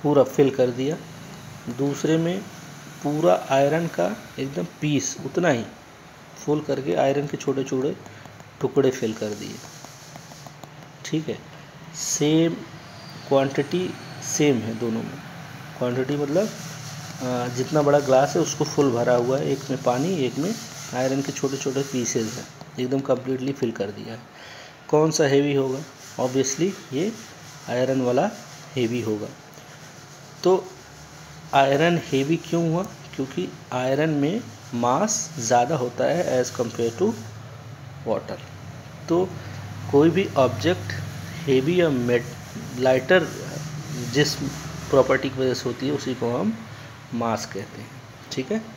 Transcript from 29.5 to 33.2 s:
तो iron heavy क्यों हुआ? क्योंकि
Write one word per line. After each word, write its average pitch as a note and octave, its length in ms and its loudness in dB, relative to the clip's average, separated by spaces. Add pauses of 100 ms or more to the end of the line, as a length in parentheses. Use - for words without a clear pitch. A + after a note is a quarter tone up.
तो F#3 200 6 (920)
iron C#3+ 500 6
heavy C#3 320 2
क्यों E3+ 340 0
हुआ? F3 120 2 (320)
क्योंकि F3 340 -4 (240)